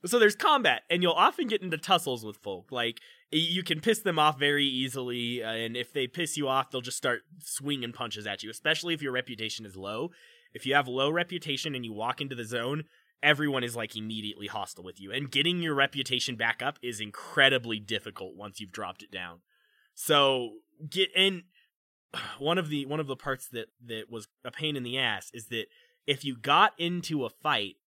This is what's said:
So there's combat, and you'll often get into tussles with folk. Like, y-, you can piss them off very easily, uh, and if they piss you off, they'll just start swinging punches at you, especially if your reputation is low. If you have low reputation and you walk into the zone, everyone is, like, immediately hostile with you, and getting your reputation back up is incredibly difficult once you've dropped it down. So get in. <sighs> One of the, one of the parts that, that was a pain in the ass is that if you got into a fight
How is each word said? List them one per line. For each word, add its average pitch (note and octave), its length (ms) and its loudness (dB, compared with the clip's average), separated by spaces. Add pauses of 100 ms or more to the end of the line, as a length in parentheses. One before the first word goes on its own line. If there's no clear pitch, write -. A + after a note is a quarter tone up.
So A3+ 140 4
there's G#3 160 8
combat, A#3+ 560 4
and F3+ 100 4
you'll E3+ 120 4
often A#3+ 340 4
get G#3 160 0
into E3+ 140 -2
tussles D3 460 0
with G#2+ 140 -10
folk. F#2+ 340 -8
Like, A#2 280 -2 (340)
y-, D#3 60 4
you E3+ 240 -2
can D#3 180 -2
piss A3 200 4
them E3+ 180 2
off D3+ 180 6
very C#3+ 280 4
easily, B2 800 -2
uh, A2+ 100 -4
and A2+ 220 -4
if B2 160 -6
they C3+ 140 0
piss D#3+ 320 -4
you D3 100 0
off, C3 220 2
they'll B2+ 120 -4
just B2 160 -8
start B2 240 0 (180)
swinging C3+ 540 -4
punches G#2+ 340 -6
at G2+ 160 -6
you, A2 80 -8
especially D#3+ 420 0
if D3+ 80 -4
your C#3 120 -2
reputation A2 520 -4
is F#2+ 100 -16
low. G#2 360 -6 (420)
If A#2+ 140 -8
you C3+ 80 4
have C#3+ 120 6
low C3 220 2
reputation E3 640 -2
and B2 100 -6
you A2+ 100 -8
walk A2+ 280 -4
into C3+ 140 -6
the A#2 100 -6
zone, B2 380 -2 (400)
everyone C#3+ 400 4
is, A#2 120 -4
like, A2+ 200 -6
immediately G#2+ 520 -8
hostile G2 360 -8
with F#2 180 -14
you, F#2+ 100 -10
and C3+ 200 -4
getting E3+ 320 0
your D#3 100 -2
reputation C3+ 640 0
back A2+ 260 0
up C#3 220 -4
is A#2 180 -6
incredibly A#2 760 2
difficult G2+ 560 -8
once G2+ 240 -14
you've F#2+ 120 -12
dropped F#2 300 -8
it - 100 -20
down. F2 280 -10 (560)
So C3+ 560 4 (360)
get F3+ 280 2
in. F#3 260 4 (720)
<sighs> - 240 -8
One E3 220 2
of D#3 100 -4
the, C#3+ 160 -2
one D3 140 -4
of D3 80 -4
the C3 80 -4
parts C3+ 340 -6
that, A2+ 200 -8 (180)
that A2 240 -8
was A2 160 -10 (180)
a A#2+ 60 -8
pain D3+ 240 -4
in B2+ 80 -4
the B2 160 -4
ass G#2+ 340 -2
is A2 140 -14
that A2+ 180 -4 (400)
if C3+ 180 0
you C3 140 -6
got D3+ 400 6
into E3+ 480 -2
a G#2 60 -4
fight A2 560 -2